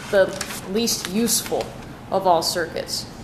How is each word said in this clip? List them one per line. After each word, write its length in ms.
the 160
least 400
useful 540
of 160
all 160
circuits. 640